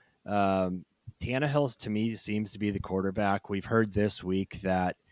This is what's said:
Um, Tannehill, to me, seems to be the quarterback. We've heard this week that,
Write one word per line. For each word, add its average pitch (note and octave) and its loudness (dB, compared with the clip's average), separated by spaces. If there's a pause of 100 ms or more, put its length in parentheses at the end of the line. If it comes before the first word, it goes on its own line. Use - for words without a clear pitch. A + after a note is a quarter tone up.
(260)
Um, F#2+ 2 (360)
Tannehill, C#3 0
to - -6
me, A2 0
seems G#2 -4
to G2+ -10
be G#2 0
the G2 -2
quarterback. G2 0
We've G2 -4
heard A2+ 4
this G#2 2
week F#2+ -2
that, F#2 2 (140)